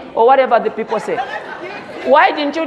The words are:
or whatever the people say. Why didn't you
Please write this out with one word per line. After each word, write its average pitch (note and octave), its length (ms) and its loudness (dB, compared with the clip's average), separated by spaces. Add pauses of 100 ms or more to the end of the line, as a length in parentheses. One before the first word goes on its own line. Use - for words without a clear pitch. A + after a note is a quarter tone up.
(140)
or A3+ 120 2
whatever C4 340 4
the G#3 100 -2
people A3 300 -6
say. F3 160 -6 (880)
Why D#4 260 6
didn't D4 240 -4
you E4 120 -4